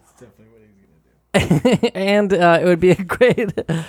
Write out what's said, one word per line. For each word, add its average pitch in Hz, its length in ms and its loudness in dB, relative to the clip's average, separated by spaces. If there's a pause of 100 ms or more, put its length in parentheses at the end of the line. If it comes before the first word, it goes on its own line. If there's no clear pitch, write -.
(1300)
<laughs> - 0 -
and, 202 1000 0
uh, 170 280 4
it 165 40 -2
would 175 140 2
be 180 120 4
a 185 120 -2
great, 220 480 0 (380)